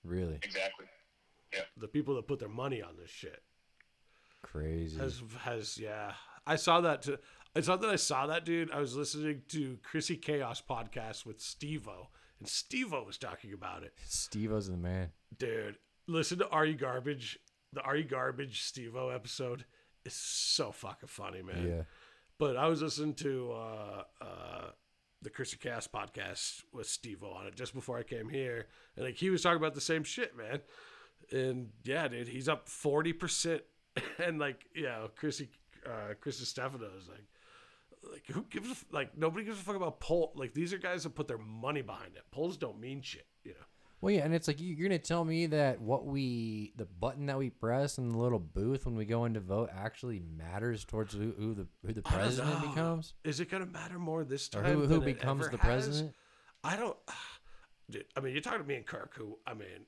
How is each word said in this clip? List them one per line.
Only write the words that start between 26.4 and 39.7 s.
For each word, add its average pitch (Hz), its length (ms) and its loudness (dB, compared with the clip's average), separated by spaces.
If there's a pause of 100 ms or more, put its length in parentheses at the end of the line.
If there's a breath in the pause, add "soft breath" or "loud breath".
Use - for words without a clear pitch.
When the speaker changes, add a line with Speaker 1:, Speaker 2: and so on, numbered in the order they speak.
Speaker 3:
with - 160 -8
Steve-O 101 420 -6
on 92 160 -10
it 101 80 -10
just 123 200 -8
before 123 240 -4
I 120 40 -4
came 110 280 -6
here, 123 360 -2 (300 loud breath)
and, - 80 -4
like, 127 120 -4
he 180 120 2
was 185 140 6
talking 175 160 8
about 156 160 2
the 143 80 -4
same 160 220 2
shit, - 320 -2
man. 117 240 -4 (680 loud breath)
And 127 380 0 (160)
yeah, 143 240 0
dude, 120 200 -4
he's 127 200 -2
up 151 200 0
forty 156 440 4
percent, 165 500 0 (300)
<laughs> - 320 -6
and, 165 140 2
like, 139 360 -2
you 160 100 -2
know, 110 320 -4
Chrissy, 147 340 -2 (360)
uh, 107 340 -6
Chris 139 180 -4 (100)
Stefano 127 400 -6 (100)
is 90 100 -16
like, 104 160 -18 (840 loud breath)
like, - 220 -16
who 214 180 -2
gives 208 180 -6
a 254 40 -6
f-, - 180 -10
like, 143 260 -2
nobody 165 280 0
gives 208 160 -6
a - 20 -12
fuck 196 140 -2